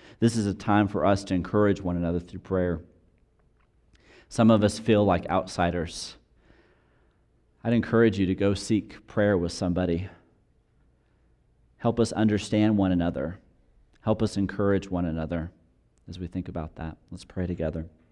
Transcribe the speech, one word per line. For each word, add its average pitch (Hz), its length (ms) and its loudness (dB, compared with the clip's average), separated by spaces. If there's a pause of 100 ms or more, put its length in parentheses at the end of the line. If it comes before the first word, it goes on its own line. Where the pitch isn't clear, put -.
(200)
This 117 160 2
is 107 100 0
a 98 80 -2
time 104 340 2
for 95 160 -2
us 98 200 2
to 92 100 -4
encourage 101 460 0
one 90 160 -4
another 87 240 -2
through 92 200 -14
prayer. 90 400 -2 (1500)
Some 113 220 6
of 104 100 6
us 107 160 2
feel 104 260 4
like 87 240 2
outsiders. 87 880 -4 (1500)
I'd 117 80 0
encourage 113 440 4
you 98 100 2
to 92 100 0
go 98 180 2
seek - 540 -4
prayer 104 280 2
with 85 140 -2
somebody. 87 580 -2 (1700)
Help 117 200 0
us 113 140 2
understand 107 640 2
one 95 140 2
another. 85 480 -2 (600)
Help 110 200 0
us 107 140 -2
encourage 98 520 0
one 90 160 -2
another 80 460 -4 (580)
as 90 120 -14
we 87 80 -10
think 92 200 -8
about 80 280 -10
that. 80 200 -12 (140)
Let's 87 140 -16
pray 90 240 -6
together. 82 380 -4 (260)